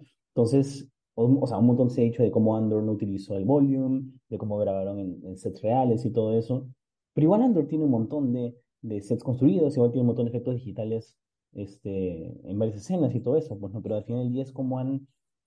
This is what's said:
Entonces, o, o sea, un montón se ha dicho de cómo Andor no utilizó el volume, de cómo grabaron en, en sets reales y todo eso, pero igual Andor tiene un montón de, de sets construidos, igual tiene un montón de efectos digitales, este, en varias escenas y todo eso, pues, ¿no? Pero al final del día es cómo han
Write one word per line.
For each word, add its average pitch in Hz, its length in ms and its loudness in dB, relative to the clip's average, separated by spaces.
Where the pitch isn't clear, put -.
Entonces, 131 560 2
o, 123 280 4
o - 40 0
sea, 95 120 -2
un 117 80 6
montón 123 240 6
se - 100 0
ha 117 40 6
dicho 117 180 2
de 107 80 4
cómo 110 260 4
Andor 107 260 2
no 107 100 0
utilizó 101 440 -4
el 95 80 -2
volume, 135 600 2
de 110 80 -6
cómo 104 180 -4
grabaron 98 420 -2
en, 92 240 -8
en 92 140 -12
sets - 240 -10
reales 120 460 2
y 101 40 -2
todo 110 280 0
eso, 127 280 -4
pero 147 140 4
igual 208 160 4
Andor 185 240 2
tiene 156 180 -2
un 139 60 4
montón 120 420 0
de, 120 240 -4
de 107 220 -6
sets 117 200 -4
construidos, 139 540 2
igual 120 140 4
tiene 123 120 -2
un 120 60 4
montón 117 160 0
de 117 60 -2
efectos 123 240 -4
digitales, 110 640 -8
este, 95 840 -8
en 98 100 -6
varias 110 200 -2
escenas 147 360 -2
y 117 60 -2
todo 131 160 0
eso, 107 220 -4
pues, 98 140 -10
¿no? 104 100 -10
Pero 104 140 -4
al 101 80 -6
final 123 200 -6
del 120 80 -2
día 135 100 -4
es 135 100 -12
cómo 131 260 -6
han 135 280 -6